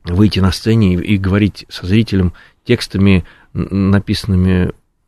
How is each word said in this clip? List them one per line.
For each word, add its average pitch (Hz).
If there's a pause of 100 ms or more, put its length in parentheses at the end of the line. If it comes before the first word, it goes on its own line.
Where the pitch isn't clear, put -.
выйти 95
на 95
сцене 110
и, 87
и -
говорить 98
со -
зрителем 98 (320)
текстами, 98 (320)
н-, - (240)
написанными 92 (360)